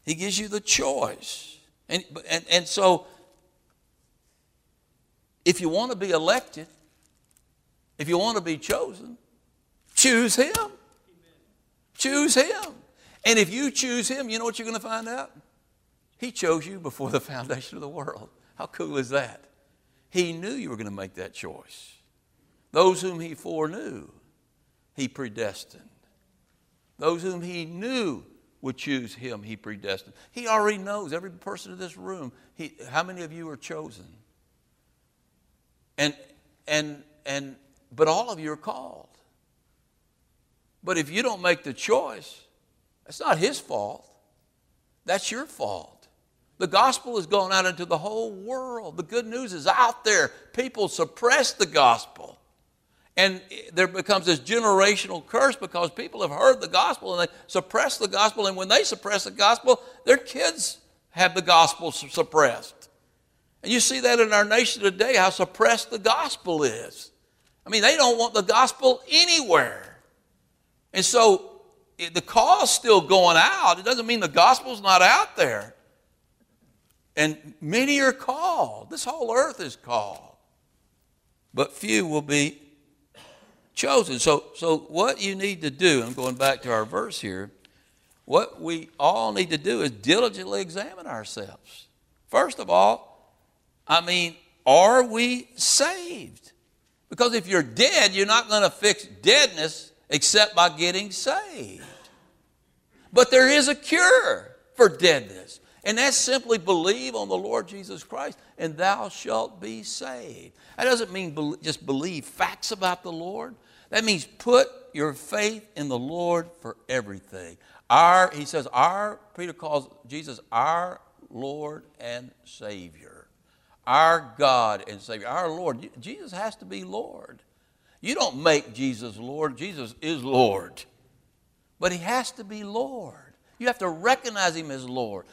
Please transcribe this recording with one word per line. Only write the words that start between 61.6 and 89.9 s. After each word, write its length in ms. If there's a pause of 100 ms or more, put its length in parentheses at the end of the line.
su-, 160
suppressed. 800 (720)
And 80
you 100
see 200
that 200
in 120
our 120
nation 380
today, 340
how 120
suppressed 640
the 80
gospel 640
is. 480 (560)
I 20
mean, 140
they 140
don't 200
want 160
the 100
gospel 680
anywhere. 880 (960)
And 100
so 580 (360)
it, 160
the 80
call's 480
still 300
going 380
out. 400
It 60
doesn't 220
mean 140
the 80
gospel's 520
not 220
out 340
there. 380 (1400)
And 440
many 400
are 120
called. 760
This 160
whole 300
earth 260
is 160
called. 600 (1160)
But 220
few 320
will 160
be 400 (1120)
chosen. 440
So, 260 (120)
so 220
what 420
you 140
need 280
to 80
do, 320
I'm 120
going 220
back 260
to 80
our 140
verse 360
here, 300 (720)
what 360
we 380
all 340
need 180
to 80
do 240
is 80